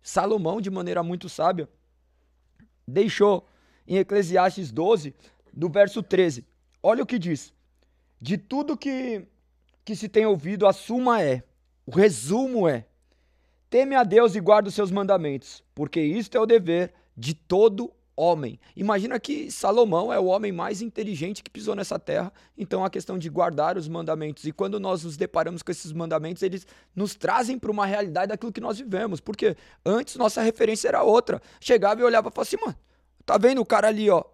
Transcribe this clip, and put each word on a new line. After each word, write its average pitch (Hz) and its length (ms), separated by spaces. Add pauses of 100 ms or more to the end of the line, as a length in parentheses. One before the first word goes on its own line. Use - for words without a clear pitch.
Salomão, 196 580
de 196 120
maneira 175 320
muito 175 260
sábia, 165 400 (1160)
deixou 196 580 (420)
em 185 100
Eclesiastes 185 720
doze, 156 420 (400)
do 160 160
verso 202 320
treze. 170 440 (360)
Olha 233 220
o - 20
que 247 140
diz. 160 340 (680)
"De 160 180
tudo 294 400
que, 254 480 (600)
que 220 100
se 214 140
tem 220 160
ouvido, 190 420
a 190 60
suma 233 480
é, 131 220 (420)
o 135 60
resumo 196 760
é, 120 180 (840)
teme 269 260
a 254 80
Deus 208 320
e 214 40
guarda 202 300
os - 60
seus 202 160
mandamentos, 185 720 (120)
porque 151 260
isto 180 340
é 240 40
o 220 60
dever 175 480 (220)
de 123 180
todo 208 580 (240)
homem." 156 440 (160)
Imagina 214 440
que - 320
Salomão 214 640
é 196 60
o 185 60
homem 202 260
mais 185 300
inteligente 208 600
que - 60
pisou 214 260
nessa 196 240
terra, 175 320 (260)
então 190 280
a 190 40
questão - 280
de 165 120
guardar 170 480
os 156 100
mandamentos. 160 580
E 160 60
quando 196 280
nós 190 240
nos 156 140
deparamos 170 460
com - 80
esses 156 200
mandamentos, 165 520
eles 190 220 (300)
nos 196 200
trazem 240 420
pra 220 140
uma 208 140
realidade 196 440
daquilo 214 240
que - 80
nós 214 180
vivemos, 202 400
porque 214 360 (300)
antes 220 300
nossa 240 260
referência 220 460
era - 160
outra. - 380 (180)
Chegava 220 420
e - 20
olhava 233 260
e - 20
falava 277 160
assim, 403 140
"Mano, - 140 (500)
tá - 120
vendo 247 240
o 196 40
cara 208 220
ali, 214 220
ó? 165 140 (100)